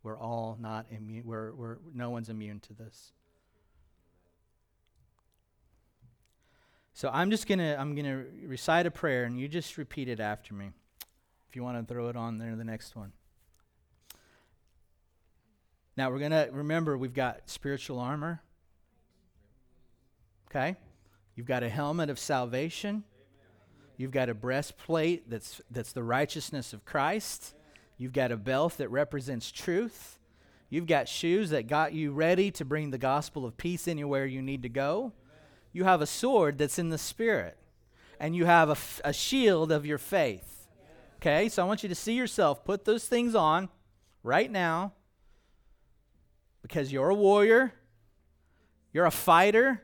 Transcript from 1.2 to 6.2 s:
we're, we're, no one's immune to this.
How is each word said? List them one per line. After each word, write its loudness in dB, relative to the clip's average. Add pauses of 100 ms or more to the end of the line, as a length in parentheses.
we're, -8
we're, -12 (160)
no -8
one's -8
immune -10
to -20
this. -20 (3750)